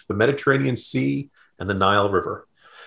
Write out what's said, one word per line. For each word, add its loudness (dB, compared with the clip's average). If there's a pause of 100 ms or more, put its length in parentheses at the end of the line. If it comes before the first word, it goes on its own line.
the -6
Mediterranean 0
Sea, -4 (300)
and -6
the -2
Nile 4
River. -2 (400)